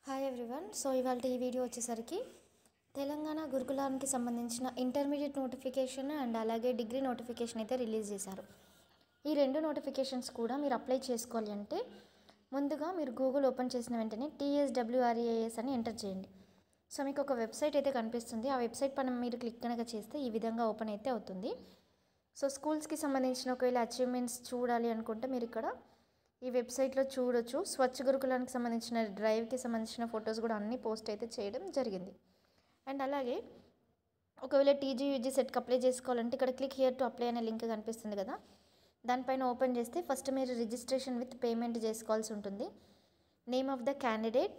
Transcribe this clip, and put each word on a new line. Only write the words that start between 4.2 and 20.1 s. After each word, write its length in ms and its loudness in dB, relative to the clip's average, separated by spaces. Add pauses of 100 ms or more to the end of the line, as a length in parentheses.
intermediate 600 0
notification 680 -2 (120)
and 180 0
అలాగే 380 2
degree 280 0
notification 540 -2
అయితే 220 -2
release 300 -2
చేశారు. 300 -6 (880)
ఈ 100 4
రెండు 280 6
notifications 640 -2 (100)
కూడా 240 0
మీరు 160 2
apply 180 0 (100)
చేసుకోవాలి 500 -2
అంటే 220 -4 (720)
ముందుగా 360 0 (100)
మీరు 220 -2
Google 300 4
open 240 0
చేసిన 260 -2
వెంటనే 260 -4 (140)
టీఎస్డబ్ల్యూఆర్ఏఎస్ 1200 2
అని 140 0
enter 280 -2
చేయండి. 240 -6 (640)
So, 60 -10 (100)
మీకు 160 0
ఒక 160 2
website 400 2
అయితే 180 2
కనిపిస్తుంది. 580 -2
ఆ 80 2
website 340 0
పైన 260 0
మీరు 200 -4
click 200 -6
కనుక 300 -2
చేస్తే 320 -6